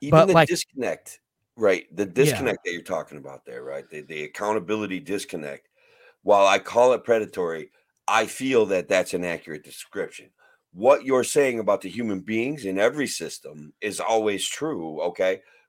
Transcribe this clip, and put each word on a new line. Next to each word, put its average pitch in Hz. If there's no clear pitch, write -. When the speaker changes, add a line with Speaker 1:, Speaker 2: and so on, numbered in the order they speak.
Speaker 1:
Even 143
Speaker 2:
but, 160
Speaker 1:
the 196
Speaker 2:
like 165
Speaker 1:
disconnect, 123
right? 98
The 98
Speaker 2:
Yeah. 90
Speaker 1:
disconnect 123
that 90
you're 85
talking 78
about 67
there, 62
right? 69
The, 76
the 76
accountability 104
disconnect. 78
While 98
I 98
call 123
it 110
predatory, 95
I 110
feel 127
that 92
that's 92
an 90
accurate 80
description. -
What 120
you're 131
saying 131
about 101
the 95
human 104
beings 117
in 95
every 127
system 76
is 104
always 104
true, 82
okay? 92